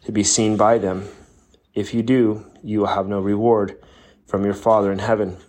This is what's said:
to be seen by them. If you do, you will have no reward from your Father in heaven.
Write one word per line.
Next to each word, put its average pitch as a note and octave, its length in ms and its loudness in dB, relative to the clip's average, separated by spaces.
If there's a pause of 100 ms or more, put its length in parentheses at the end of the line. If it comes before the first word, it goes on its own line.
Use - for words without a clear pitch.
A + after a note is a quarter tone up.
to - 60 -8
be G#2 100 2
seen A2 340 0
by A2 220 4
them. F#2+ 300 -4 (680)
If G#2 180 -6
you A#2 100 -2
do, A2+ 420 2 (180)
you G#2+ 180 -2
will G2+ 60 2
have F#2+ 200 -2
no G2+ 140 -2
reward G#2 560 0 (480)
from G2+ 200 -2
your G2+ 100 0
Father G#2 360 2
in F#2+ 100 -4
heaven. G#2 360 -2 (120)